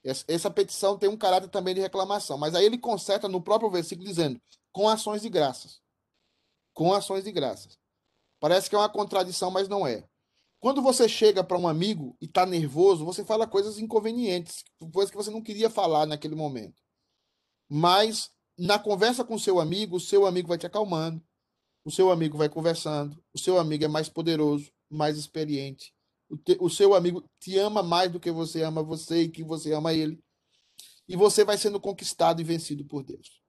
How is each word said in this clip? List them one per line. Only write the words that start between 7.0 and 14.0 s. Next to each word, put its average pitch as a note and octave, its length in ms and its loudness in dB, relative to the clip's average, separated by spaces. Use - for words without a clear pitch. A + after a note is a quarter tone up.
de G#3+ 80 -8
graças. C3+ 440 -6
Parece F3+ 300 2
que G3+ 60 -2
é G#3 40 4
uma G#3 80 4
contradição, F#3+ 640 -2
mas F#3+ 160 -2
não G3 180 -2
é. A2+ 220 -4
Quando C4+ 200 2
você B3 280 4
chega G#3 340 4
pra F3+ 140 -2
um F3 100 0
amigo E3 540 -2
e - 60 -14
tá F3+ 180 2
nervoso, E3+ 580 2
você F3+ 220 -8
fala A3 200 0
coisas G#3 340 -2
inconvenientes, A3 840 -2